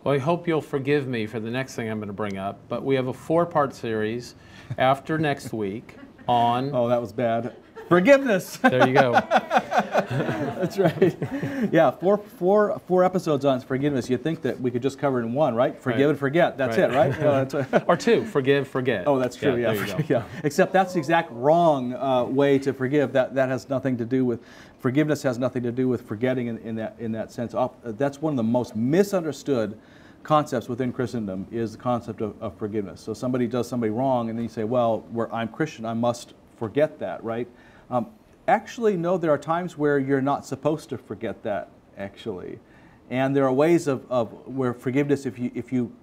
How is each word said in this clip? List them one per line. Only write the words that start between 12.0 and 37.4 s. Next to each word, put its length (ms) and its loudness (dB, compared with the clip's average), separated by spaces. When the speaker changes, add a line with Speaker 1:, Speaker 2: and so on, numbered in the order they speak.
Speaker 2:
four, 680 0
four 160 4
episodes 420 0
on 160 2
forgiveness. 480 -2
You'd 140 0
think 200 -2
that 160 -2
we 120 -2
could 100 -4
just 180 -4
cover 220 0
it 40 -4
in 80 -4
one, 220 0
right? 240 0
Forgive 220 -2
Speaker 1:
Right. 80 6
Speaker 2:
and 100 0
forget. 380 2
That's 200 0
Speaker 1:
Right. 140 4
Speaker 2:
it, 40 -2
right? 200 4
You 80 -6
know, 220 2
that's 260 -4
what 120 4
Speaker 1:
<laughs> 40 -6
Or 100 4
two, 280 2
forgive, 420 2
forget. 400 -2
Speaker 2:
Oh, 120 2
that's 160 -2
true. 200 0
Speaker 1:
Yeah, 160 0
Speaker 2:
Yeah, 140 -2
Speaker 1:
there 20 -6
you 160 -4
go. 40 -
Speaker 2:
<laughs> 20 -16
yeah. 140 2
Except 300 2
that's 200 2
the 60 0
exact 320 0
wrong, 640 4
uh, 300 2
way 340 4
to 140 -2
forgive. 400 0
That, 220 2
that 140 2
has 200 -6
nothing 280 -2
to 80 -4
do 200 0
with, 140 -2
forgiveness 440 0
has 140 0
nothing 260 -2
to 80 -2
do 160 0
with 200 0
forgetting 400 -2
in, 120 -6
in 160 -8
that, 240 -8
in 140 -6
that 180 -8
sense. 220 -8
Op-, 320 -2
uh, 80 -8
that's 280 -2
one 120 0
of 40 0
the 60 0
most 320 0
misunderstood 1000 0
concepts 460 0
within 220 -2
Christendom 600 -4
is 200 -4
the 60 -16
concept 440 -4
of, 200 -6
of 160 -8
forgiveness. 440 -6
So 120 -8
somebody 340 0
does 200 -2
somebody 240 -2
wrong, 380 0
and 80 -6
then 60 -4
you 60 -6
say, 160 -6
"Well, 460 0
we're, 200 -4
I'm 160 -4
Christian, 380 -6
I 80 -6
must 400 -2
forget 420 -2
that," 240 -8
right? 240 -6